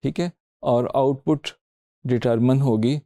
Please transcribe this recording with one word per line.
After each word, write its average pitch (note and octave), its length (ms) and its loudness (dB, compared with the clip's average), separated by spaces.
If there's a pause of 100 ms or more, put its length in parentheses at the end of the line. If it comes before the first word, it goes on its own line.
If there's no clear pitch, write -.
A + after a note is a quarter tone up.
ठीक C3+ 180 -6
है, F3 120 -4 (300)
और B2 340 0
आउटपुट C#3 520 0 (580)
डिटरमाइन B2 540 2
होगी B2+ 460 0